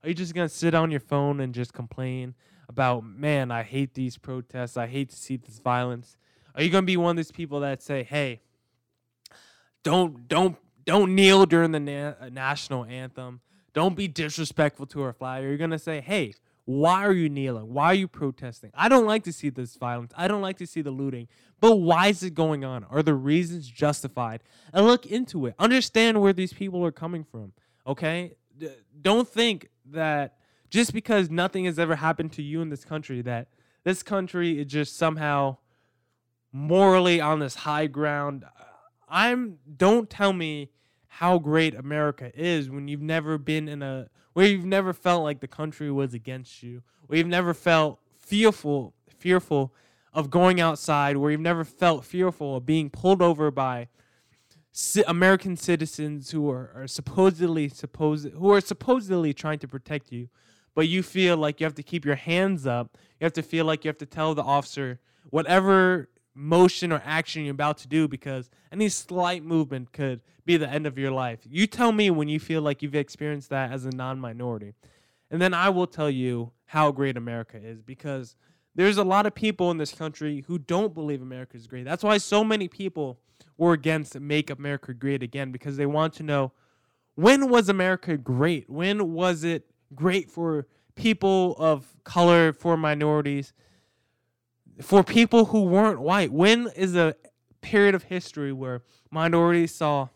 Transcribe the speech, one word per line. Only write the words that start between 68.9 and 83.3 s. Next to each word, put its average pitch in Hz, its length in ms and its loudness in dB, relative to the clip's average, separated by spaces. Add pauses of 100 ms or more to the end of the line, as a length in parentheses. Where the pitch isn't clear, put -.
movement 143 480 -2
could 131 300 -6 (240)
be 170 120 4
the 147 120 -2
end 151 180 -4
of 131 100 -8
your 135 140 -4
life. 123 360 -6
You 170 200 0
tell 233 240 0
me 208 180 2
when 151 180 0
you 151 120 -2
feel 160 220 -4
like 147 200 -2
you've 143 140 -8
experienced 147 540 -6
that 135 220 -4
as 131 140 -10
a 131 60 -8
non-minority. 123 800 -10 (560)
And 170 120 -2
then 185 120 2
I 180 160 2
will 180 180 0
tell 151 220 -4
you 123 420 -4 (140)
how 151 260 2
great 135 240 -4
America 117 460 -10
is, 113 200 -18
because 131 540 -14 (380)
there's 190 240 4
a 208 60 2
lot 190 220 2
of 208 100 -2
people 208 360 0
in 165 60 -2
this 151 140 -6
country 147 560 -8
who 175 100 -6
don't 170 360 -2
believe 147 280 -8
America 127 360 -16
is 113 100 -20
great. 123 160 -14
That's 147 200 -8
why 208 140 4
so 208 260 2
many 214 240 -2
people 156 520 -8 (380)